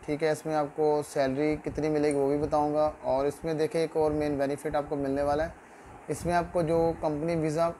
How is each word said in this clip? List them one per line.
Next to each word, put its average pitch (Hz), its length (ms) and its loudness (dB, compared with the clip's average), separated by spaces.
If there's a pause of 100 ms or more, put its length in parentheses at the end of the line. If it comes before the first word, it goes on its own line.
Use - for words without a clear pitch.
ठीक 151 160 -2
है। 156 100 4
इसमें 156 220 -4
आपको 151 480 2
salary 147 540 0
कितनी 151 320 -4
मिलेगी 147 300 2
वो 139 100 4
भी 147 100 2
बताऊंगा। 151 540 2 (120)
और 131 220 0
इसमें 156 320 -2
देखिए 160 260 0
एक 151 120 -4
और 156 160 2
main 147 260 0
benefit 147 380 -2
आपको 147 200 -2
मिलने 139 260 0
वाला 147 220 2
है, 170 100 -8 (560)
इसमें 165 240 -2
आपको 170 280 0
जो 165 160 2 (240)
company 160 320 -2
visa 160 340 0 (120)